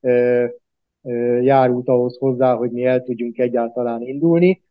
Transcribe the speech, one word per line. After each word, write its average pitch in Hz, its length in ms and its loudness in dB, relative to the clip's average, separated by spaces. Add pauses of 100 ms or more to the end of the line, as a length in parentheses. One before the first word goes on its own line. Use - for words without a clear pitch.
ö, 123 440 2 (580)
ö, 120 380 -2
járult 127 480 2
ahhoz 123 300 0
hozzá, 127 360 0
hogy 117 160 -4
mi 120 140 -6
el 127 180 2
tudjunk 120 360 -8
egyáltalán 120 640 -4
indulni. 165 680 2